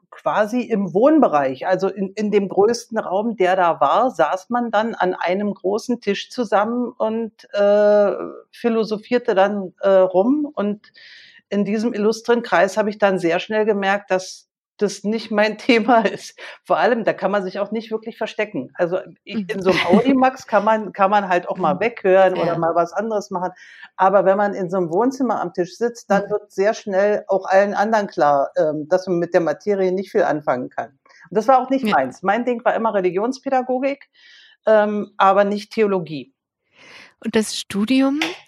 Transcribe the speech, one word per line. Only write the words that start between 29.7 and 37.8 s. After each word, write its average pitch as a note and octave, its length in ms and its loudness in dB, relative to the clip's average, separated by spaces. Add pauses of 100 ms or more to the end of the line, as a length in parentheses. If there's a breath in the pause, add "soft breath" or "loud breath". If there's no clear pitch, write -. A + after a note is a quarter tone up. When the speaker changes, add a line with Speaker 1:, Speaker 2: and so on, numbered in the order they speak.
Speaker 1:
nicht F#3 180 -6
viel G#3 140 2
anfangen C#3 440 -2
kann. A#2 200 -10 (420 soft breath)
Und F#3 80 -4
das G#3+ 100 0
war C4 140 6
auch C4 80 -8
nicht C4+ 160 -2
Speaker 2:
Ja. G3+ 80 0
Speaker 1:
meins. C3 280 -2
Mein G#3 220 -2
Ding A#3+ 180 -4
war F#3 120 0
immer G#3+ 180 -2
Religionspädagogik, B3+ 1200 -4 (560 soft breath)
ähm, G#3 500 2
aber G3 280 4
nicht G#3 280 -4
Theologie. F3+ 640 -4 (920 loud breath)
Speaker 2:
Und A3+ 100 -4
das A3 240 -2
Studium, C4+ 600 0 (280 loud breath)